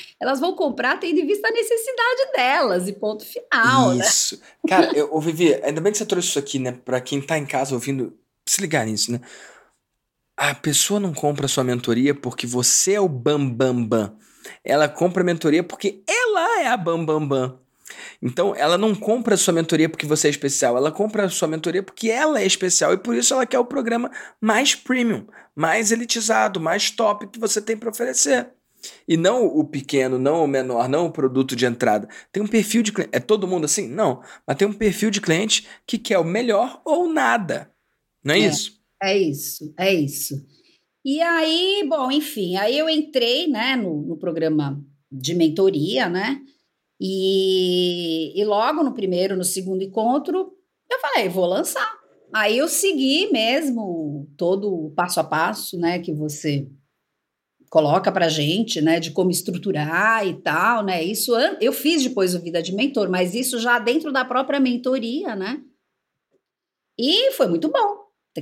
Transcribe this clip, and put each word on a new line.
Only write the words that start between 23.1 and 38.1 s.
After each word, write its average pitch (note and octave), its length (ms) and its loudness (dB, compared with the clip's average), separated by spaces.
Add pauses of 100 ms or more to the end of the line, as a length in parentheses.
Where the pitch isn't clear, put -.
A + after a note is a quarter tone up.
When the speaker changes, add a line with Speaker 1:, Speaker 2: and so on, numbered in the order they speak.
Speaker 2:
isso A#3+ 180 2
ela C4 120 2
quer B3 140 2
o B3 60 2
programa A#3+ 440 -2 (320)
mais A3 320 2
premium, A#3+ 540 -2 (280)
mais G3 360 2
elitizado, A3 680 0
mais E3+ 300 0
top G#3 380 -2
que A3+ 120 -18
você A3 220 -2
tem A3 160 -4
pra A3+ 140 -8
oferecer. B3+ 580 0 (580)
E E3 80 4
não G3+ 300 4
o D3+ 180 2
pequeno, C3 540 0
não D3+ 260 2
o D3 40 4
menor, B2+ 420 0
não D#3+ 160 2
o D#3 60 -2
produto C3 440 0
de A#2+ 100 2
entrada. A#2 440 2 (220)
Tem G3 120 -2
um G#3 40 -2
perfil A3 340 4
de G#3+ 100 -2
cliente. F3 220 -4
É B2 60 0
todo G3 280 0
mundo F3+ 180 0
assim? F#3+ 220 -2
Não. D3+ 340 0 (240)
Mas C#3 120 -2
tem G3 100 4
um G#3 60 -4
perfil G#3 360 0
de G3+ 120 -2
cliente F#3 460 0 (200)
que A#3 100 -2
quer G3 200 0
o E3 60 4
melhor A3 600 0
ou E4+ 240 2
nada. A#3+ 640 0 (520)